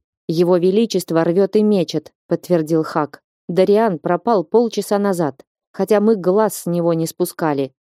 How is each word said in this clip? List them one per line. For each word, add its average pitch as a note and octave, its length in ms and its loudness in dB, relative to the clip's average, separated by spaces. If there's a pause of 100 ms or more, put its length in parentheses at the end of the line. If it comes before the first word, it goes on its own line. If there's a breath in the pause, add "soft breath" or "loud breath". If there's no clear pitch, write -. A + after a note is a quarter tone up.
(320)
«Его F3 260 2
Величество F#3 680 0
рвет F#3 320 0
и G#3+ 80 4
мечет», F3+ 480 -2 (160)
подтвердил E3 560 -2
Хак. D3+ 360 -6 (280)
«Дариан F#3+ 500 2
пропал F3 460 -2
полчаса A3 520 0
назад, F3+ 480 -2 (280)
хотя G3+ 280 0
мы A3 140 4
глаз F#3+ 420 0
с - 100 -10
него E3+ 260 0
не E3 160 -2
спускали». D3 640 -4 (240)